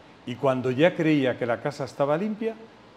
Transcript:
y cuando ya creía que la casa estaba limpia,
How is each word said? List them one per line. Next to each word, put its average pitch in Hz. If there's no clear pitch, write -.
y 123
cuando 131
ya 156
creía 147
que 123
la 113
casa 143
estaba 143
limpia, 214